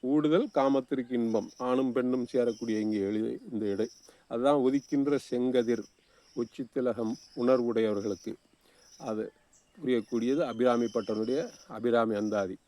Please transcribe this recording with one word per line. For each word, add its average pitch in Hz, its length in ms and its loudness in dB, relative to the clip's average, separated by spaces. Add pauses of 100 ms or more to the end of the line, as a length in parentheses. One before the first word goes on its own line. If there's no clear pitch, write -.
"ஊடுதல் 151 520 2
காமத்திற்கு 135 600 0
இன்பம்", 113 420 0
ஆணும் 127 360 0
பெண்ணும் 123 400 0
சேரக்கூடிய 117 460 0
இங்கே 107 200 0
எழுதி 107 420 -2 (100)
இந்த 107 160 -4
இடை. 101 220 -2 (380)
அதுதான் 127 300 0
"ஒதிக்கின்ற 139 600 2
செங்கதிர் 123 680 0 (500)
உச்சித்திலகம் 120 800 -4 (200)
உணர்வுடையவர்களுக்கு." 110 960 0 (640)
அது 110 340 -6 (460)
புரியக்கூடியது 123 600 0
அபிராமி 120 540 2
பட்டனுடைய 113 540 -2 (200)
அபிராமி 113 460 0
அந்தாதி. 104 420 -2 (120)